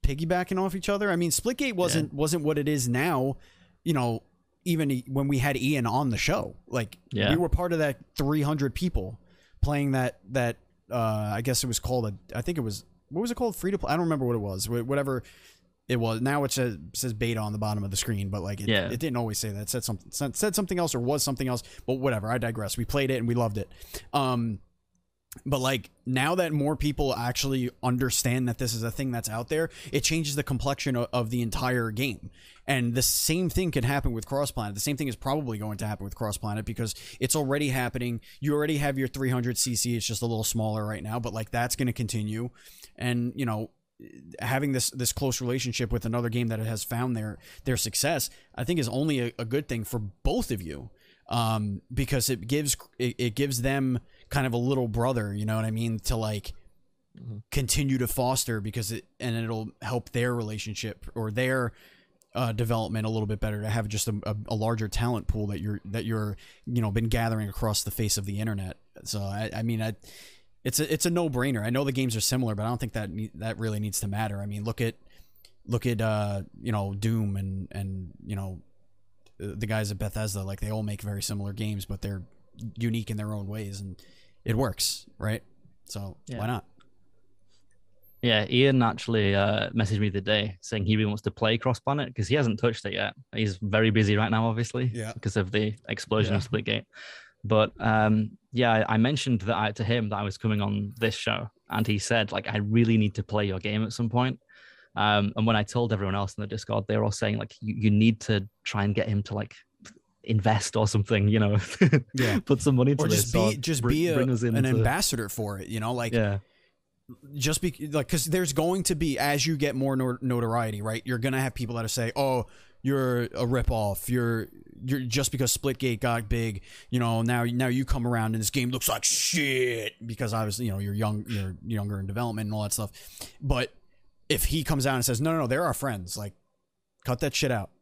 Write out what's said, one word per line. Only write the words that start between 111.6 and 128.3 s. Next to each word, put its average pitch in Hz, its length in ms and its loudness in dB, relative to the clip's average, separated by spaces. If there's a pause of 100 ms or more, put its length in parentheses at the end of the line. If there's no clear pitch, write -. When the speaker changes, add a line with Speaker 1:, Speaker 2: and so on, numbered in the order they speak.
Speaker 1:
Yeah. 120 260 2
Speaker 2:
put - 200 4
some 135 160 4
money 127 140 6
into 143 140 2
Speaker 1:
Or - 40 2
just 113 240 4
Speaker 2:
this, - 0 -
Speaker 1:
be, - 60 4
Speaker 2:
or 107 200 6
Speaker 1:
just 135 220 0
Speaker 2:
bring, 123 160 4
Speaker 1:
be 170 120 4
a, 160 80 2
Speaker 2:
bring 127 120 4
us 120 140 2
Speaker 1:
an 117 140 2
Speaker 2:
into" 131 120 4
Speaker 1:
ambassador 117 640 2
for 101 280 -4
it, 95 100 -10
you 110 120 -4
know, 117 140 -2
like, 117 180 -2
Speaker 2:
Yeah. 104 280 4 (920)
Speaker 1:
just 147 280 0
be, 151 280 -4
like, 143 180 0
'cause 151 180 0
there's 170 260 0
going 170 320 2
to 180 100 2
be, 147 240 0
as 143 280 2
you 160 100 2
get 139 180 0
more 131 220 2
nor-, 127 240 0
notoriety, 117 640 0
right? 110 240 -4
You're 123 120 0
gonna 131 220 0
have 131 140 -2
people 117 220 -4
that 113 140 -2
say, 117 240 0
"Oh, 131 320 2 (360)
you're 131 420 2
a - 220 -2
ripoff. 113 640 0
You're, 117 400 0 (360)
you're 131 160 0
just 131 320 0
because 127 240 2
Splitgate 127 440 -2
got 117 300 0
big, 113 320 0 (260)
you 127 100 0
know, 117 240 4
now, 120 220 2
now 123 220 2
you 127 180 2
come 123 220 2
around 113 280 2